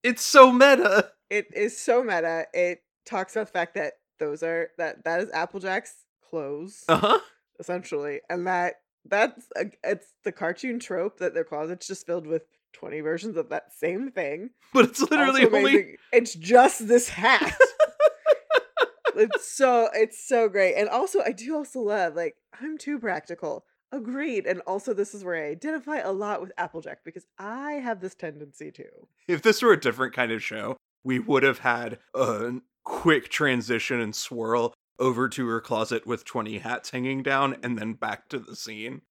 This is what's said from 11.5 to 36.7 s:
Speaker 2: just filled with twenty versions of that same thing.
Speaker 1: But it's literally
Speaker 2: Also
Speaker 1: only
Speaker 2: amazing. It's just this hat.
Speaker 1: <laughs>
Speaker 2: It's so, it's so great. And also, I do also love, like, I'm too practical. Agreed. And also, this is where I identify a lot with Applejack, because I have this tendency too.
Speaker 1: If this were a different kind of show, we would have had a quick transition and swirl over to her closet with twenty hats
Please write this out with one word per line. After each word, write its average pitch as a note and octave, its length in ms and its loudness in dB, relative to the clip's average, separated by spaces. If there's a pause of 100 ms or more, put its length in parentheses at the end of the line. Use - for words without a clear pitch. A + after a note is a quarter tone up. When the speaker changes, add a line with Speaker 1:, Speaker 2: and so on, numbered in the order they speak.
Speaker 2:
just G3 180 -12
filled E3+ 220 -6
with D#3+ 160 -4 (300)
twenty - 280 -12
versions E3+ 360 -6
of C#3+ 120 -6
that - 240 -8
same G3+ 380 -6
thing. E3+ 400 -8 (220)
Speaker 1:
But C4 120 8
it's - 160 -6
literally C4+ 440 4
Speaker 2:
Also G#3+ 120 4
Speaker 1:
only C4+ 160 4
Speaker 2:
amazing. G3 220 2 (180)
It's A#3+ 220 4
just A3+ 520 6
this A#3+ 220 4
hat. A#3 520 2
Speaker 1:
<laughs> C5 60 8 (1500)
Speaker 2:
It's - 300 0
so, B3 460 2
it's A3 320 -2
so A#3 200 2
great. F#3+ 280 2
And G3+ 140 0
also, F#4 360 -2
I - 60 -2
do A#3 240 -10
also C4+ 240 -8
love, G3+ 360 -2
like, E3 200 -6 (260)
I'm D#4 160 -10
too D4 220 -8
practical. F3 680 -8 (260)
Agreed. B3+ 540 -6
And F3+ 220 -4
also, G#3 260 -6
this G3+ 220 -4
is G3 80 -16
where E3+ 200 -6
I D3 60 -8
identify D4 480 -8
a G3 140 -4
lot G3+ 280 -4
with F#3 160 -12
Applejack, - 480 -10
because E3 220 -18 (140)
I B3+ 340 -10
have A#3+ 260 -6
this F#3 140 -12
tendency D3+ 580 -14
too. - 360 -20 (200)
Speaker 1:
If E3 140 0
this A3 220 4
were A3+ 100 8
a D3+ 60 4
different B2+ 340 -2
kind A#2+ 180 0
of A2 120 -4
show, G#2+ 340 -8 (260)
we C3 140 0
would C3 240 2
have C3+ 180 4
had A#2+ 380 -2 (160)
a A#2+ 460 -2 (240)
quick - 460 0
transition B2 720 -2
and G#2+ 140 -6
swirl A#2 600 -2 (240)
over B2+ 300 0
to B2 180 -6
her A2+ 140 -4
closet A2+ 440 -4
with A#2 180 -6
twenty G#2+ 360 -8
hats A2+ 320 -10